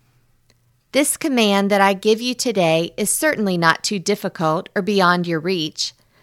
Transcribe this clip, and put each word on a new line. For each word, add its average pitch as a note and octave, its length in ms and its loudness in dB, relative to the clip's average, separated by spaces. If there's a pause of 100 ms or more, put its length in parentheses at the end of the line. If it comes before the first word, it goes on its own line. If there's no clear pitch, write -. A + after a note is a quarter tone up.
(920)
"This C#4 240 0
command G#3 520 2
that G3+ 120 2
I G3 140 4
give G#3+ 260 0
you B3 120 -4
today E3+ 600 0
is G#3 140 -4
certainly G#3 480 0
not E3 260 2
too G#3 160 -4
difficult F3+ 760 -2
or G#3+ 80 -2
beyond F3+ 460 2
your E3 140 -2
reach. E3 520 -4 (300)